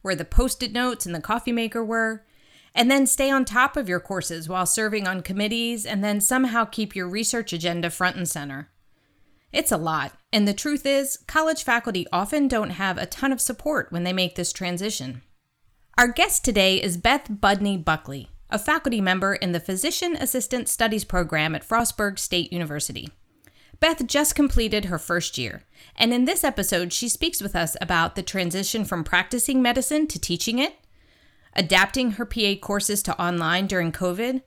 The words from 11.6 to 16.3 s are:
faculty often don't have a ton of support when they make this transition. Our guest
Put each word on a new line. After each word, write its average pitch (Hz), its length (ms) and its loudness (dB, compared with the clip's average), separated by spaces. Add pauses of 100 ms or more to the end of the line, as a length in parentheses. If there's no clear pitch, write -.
faculty 233 500 0
often 262 360 0
don't 220 220 0
have 185 280 -2
a - 80 -4
ton 269 260 -2
of 254 80 -2
support 262 500 -2
when 170 120 -4
they 180 100 -2
make 185 220 0
this 175 180 -4
transition. 180 680 -6 (760)
Our 240 120 8
guest 339 360 2